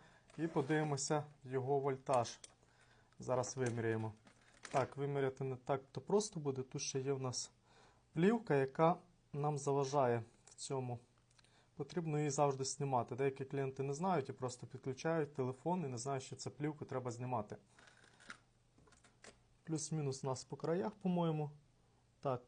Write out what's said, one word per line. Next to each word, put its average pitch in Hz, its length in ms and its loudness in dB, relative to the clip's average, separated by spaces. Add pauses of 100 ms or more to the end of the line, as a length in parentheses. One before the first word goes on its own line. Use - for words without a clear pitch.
(380)
І 160 100 0
подивимося 151 760 0 (200)
його 131 360 0
вольтаж. 131 600 0 (800)
Зараз 127 380 -2
виміряємо. 113 560 0 (580)
Так, 131 260 0
виміряти 139 460 -2
не 131 120 -4
так 135 260 -2 (100)
то 135 100 -8
просто 202 380 0
буде. 139 220 -2
Тут 143 200 -8
ще - 180 -4
є 135 140 -2
в 131 80 -2
нас 127 300 -4 (600)
плівка, 185 420 4
яка 160 400 4 (380)
нам 147 240 0
заважає 135 680 2 (260)
в - 120 -20
цьому. 127 380 -4 (760)
Потрібно 156 420 -2
її 151 120 4
завжди 139 340 6
знімати. 131 520 2
Деякі 135 300 2
клієнти 135 380 -2
не 139 100 0
знають 160 360 2
і 127 40 -10
просто 120 340 -6
підключають 147 680 -2
телефон 147 520 -2
і - 20 -4
не 123 100 -6
знають, 135 260 -4
що - 120 -12
це - 140 -8
плівку 147 360 -4
треба 127 260 -4
знімати. 120 460 -4 (2000)
Плюс-мінус 151 600 -4
у 139 40 -4
нас 131 160 -4
по - 120 -12
краях, 180 400 -2
по-моєму. 165 560 0 (680)
Так, 127 260 0